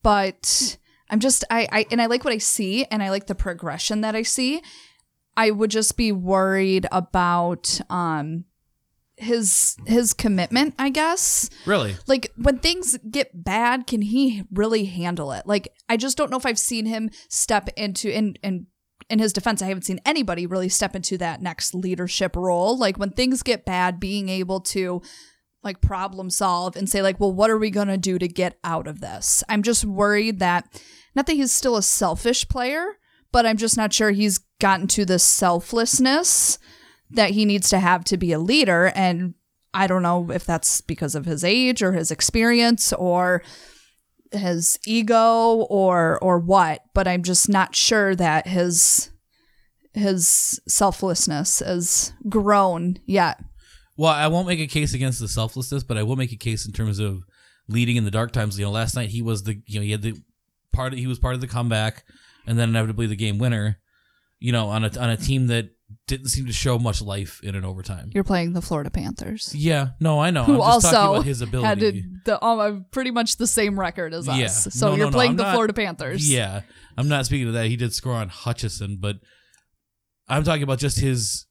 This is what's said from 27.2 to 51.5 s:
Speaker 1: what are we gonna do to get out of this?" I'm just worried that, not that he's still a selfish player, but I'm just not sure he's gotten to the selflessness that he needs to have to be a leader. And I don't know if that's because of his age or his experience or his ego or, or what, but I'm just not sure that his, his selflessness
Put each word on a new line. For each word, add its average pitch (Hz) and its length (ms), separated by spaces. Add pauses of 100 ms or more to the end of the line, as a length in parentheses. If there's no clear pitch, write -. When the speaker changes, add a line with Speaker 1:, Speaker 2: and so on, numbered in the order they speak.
Speaker 1:
what 208 200
are 220 80
we 214 100
gonna 196 280
do 185 200
to 180 100
get 175 360
out 165 240
of 147 120
this?" - 480
I'm 208 140
just 226 240
worried 208 540
that, 175 420 (340)
not 277 120
that 220 60
he's 190 180
still 240 260
a 196 60
selfish 202 640
player, 294 480 (340)
but 240 140
I'm 220 120
just 226 200
not 214 160
sure 214 180
he's 202 280 (200)
gotten 190 280
to 202 180
the 180 140
selflessness 233 1400 (540)
that 196 200
he 208 140
needs 202 240
to 196 80
have 180 260
to 190 140
be 170 140
a 156 80
leader. 190 560
And 180 400 (360)
I 196 140
don't 180 160
know 175 300
if - 140
that's - 360
because 147 320
of 156 120
his 156 180
age 233 400
or 185 80
his 165 180
experience 233 840
or 180 520 (880)
his 175 560
ego 226 840
or, 180 540
or 180 160
what, 170 420 (140)
but 190 120
I'm 180 140
just 175 260
not 190 280
sure 202 400
that 160 320
his, 175 640 (840)
his 196 720
selflessness 180 920